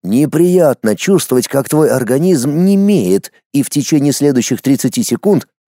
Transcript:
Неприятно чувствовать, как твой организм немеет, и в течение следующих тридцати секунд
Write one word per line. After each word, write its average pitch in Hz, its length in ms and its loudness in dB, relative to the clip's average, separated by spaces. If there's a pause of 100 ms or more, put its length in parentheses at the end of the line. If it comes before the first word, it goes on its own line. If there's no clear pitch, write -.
Неприятно 147 920 0
чувствовать, 143 520 0
как 139 220 -4
твой 151 200 2
организм 143 760 0
немеет, 196 680 0 (220)
и 139 100 0
в - 60 -6
течение 143 420 0
следующих 127 500 0
тридцати 127 420 -2
секунд - 440 -2 (200)